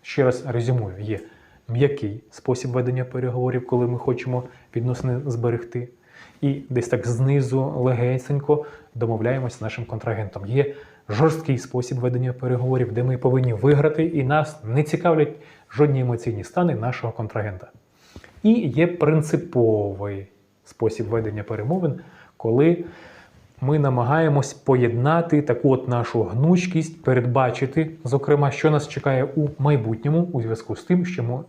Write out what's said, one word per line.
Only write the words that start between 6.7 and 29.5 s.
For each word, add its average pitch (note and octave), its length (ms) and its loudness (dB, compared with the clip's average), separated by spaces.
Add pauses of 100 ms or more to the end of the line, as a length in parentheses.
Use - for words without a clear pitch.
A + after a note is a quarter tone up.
так A#2+ 180 -2
знизу C3 680 0
легесенько B2+ 880 0 (300)
домовляємося A#2 640 -2
з - 20 -16
нашим A2 240 -8
контрагентом. G#2 600 -6
Є C#3 280 0 (340)
жорсткий C#3 500 2
спосіб B2+ 400 -4
ведення B2 340 -2
переговорів, B2 600 0
де A#2 100 0
ми B2+ 160 0
повинні B2+ 340 2
виграти, D3 520 4
і E3 200 0
нас D3 400 0
не B2+ 180 0
цікавлять D#3+ 520 2 (360)
жодні C#3 300 4
емоційні A#2 440 -2
стани F3 300 0
нашого A#2 380 -4
контрагента. G#2 580 -8 (720)
І G#3+ 100 6
є E3+ 340 2
принциповий A2 1400 0 (380)
спосіб A2 420 -4
ведення G#2+ 360 -4
перемовин, C3+ 580 -4 (360)
коли D3+ 480 2 (760)
ми C#3+ 180 2
намагаємось C#3+ 760 2
поєднати C#3 880 2
таку C3 280 2
от B2+ 180 0
нашу A#2+ 340 0
гнучкість, D#3 800 0
передбачити, B2+ 880 0 (140)
зокрема, C#3+ 460 2
що - 200 2
нас D3+ 180 2
чекає C3 360 0
у D3 240 0 (100)